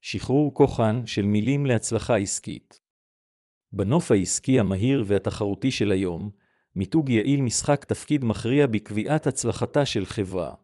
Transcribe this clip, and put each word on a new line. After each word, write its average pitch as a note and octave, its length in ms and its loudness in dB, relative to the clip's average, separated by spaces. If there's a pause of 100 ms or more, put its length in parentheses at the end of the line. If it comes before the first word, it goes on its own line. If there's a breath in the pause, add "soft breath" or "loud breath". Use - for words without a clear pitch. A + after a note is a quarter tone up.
שחרור C#3 540 -2
כוחן A#2+ 520 2
של A2+ 160 -2
מילים A2 440 0
להצלחה A2+ 500 0
עסקית. - 640 -6 (920)
בנוף G#2 380 0
העסקי A#2 500 2
המהיר G#2+ 460 0
והתחרותי G2+ 640 -2
של G2+ 220 0
היום, F#2+ 380 -2 (440)
מיתוג C3+ 340 0
יעיל B2+ 320 2
משחק C3+ 440 0
תפקיד C#3 400 -2
מכריע A#2+ 420 2
בקביעת G#2+ 600 -2
הצלחתה B2 600 -2
של G2 200 -2
חברה. F#2 580 -6